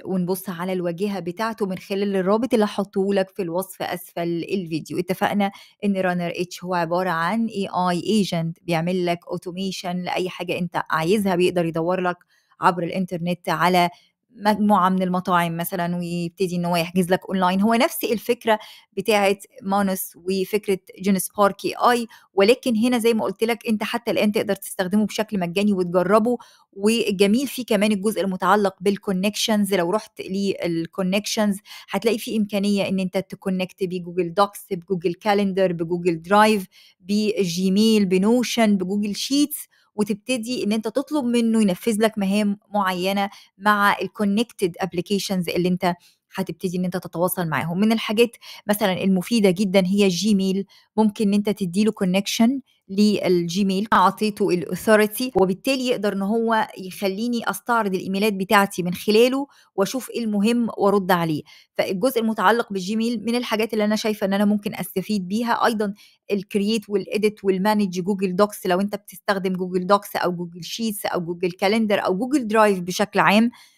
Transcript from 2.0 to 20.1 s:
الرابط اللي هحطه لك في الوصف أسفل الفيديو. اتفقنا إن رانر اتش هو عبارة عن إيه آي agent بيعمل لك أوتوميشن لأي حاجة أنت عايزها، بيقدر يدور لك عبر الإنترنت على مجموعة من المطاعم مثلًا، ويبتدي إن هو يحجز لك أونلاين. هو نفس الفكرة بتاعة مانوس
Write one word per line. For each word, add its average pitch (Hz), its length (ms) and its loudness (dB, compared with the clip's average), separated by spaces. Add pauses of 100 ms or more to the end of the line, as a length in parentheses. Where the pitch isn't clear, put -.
الرابط 214 380 0
اللي 214 100 4
هحطه 196 500 -2
لك 190 160 0
في - 120 -8
الوصف 180 400 -6
أسفل - 460 -6
الفيديو. 170 720 -4
اتفقنا 196 520 -2 (340)
إن 202 120 0
رانر 180 400 -2
اتش - 280 -6
هو 180 100 -4
عبارة 175 360 0
عن 175 360 0
إيه 185 440 -2
آي 190 340 2
agent 165 400 -4
بيعمل 175 420 -2
لك 170 120 -2 (120)
أوتوميشن 180 720 -6
لأي 180 260 -4
حاجة 180 300 -6
أنت 175 320 -4
عايزها، 185 460 0
بيقدر 180 280 2
يدور 165 360 -2
لك 180 160 -2 (440)
عبر 175 220 2
الإنترنت 175 680 -4
على 175 420 2 (480)
مجموعة 208 500 4
من 185 140 2
المطاعم 180 540 0
مثلًا، 175 400 -4
ويبتدي 175 600 -4
إن 175 80 -2
هو 175 120 0
يحجز 175 340 0
لك 185 180 2
أونلاين. 185 320 0
هو 220 140 4
نفس 254 300 0
الفكرة 226 540 0 (340)
بتاعة 202 460 2 (240)
مانوس 190 540 -2